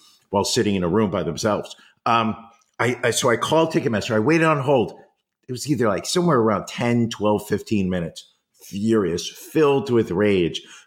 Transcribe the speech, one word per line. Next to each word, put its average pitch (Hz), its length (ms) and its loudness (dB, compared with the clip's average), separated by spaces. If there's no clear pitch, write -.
while 98 140 0
sitting 101 320 0
in 92 80 -2
a 87 60 0
room 104 200 0
by 87 140 -4
themselves. 95 520 -4
Um, 113 300 0
I, 120 220 -2
I, 120 100 2
so 123 180 0
I 113 80 2
called 160 340 2
Ticketmaster. 117 420 -2
I 110 60 2
waited 160 260 2
on 156 140 2
hold. 127 400 0
It 127 60 -8
was 120 160 -10
either, 120 180 2
like, 92 180 -2
somewhere 175 340 2
around 107 280 0
ten, 120 420 0
twelve, 104 380 -2
fifteen 98 420 -2
minutes. 85 400 -6
Furious, 101 680 -2
filled 139 600 0
with 117 220 2
rage, 90 500 0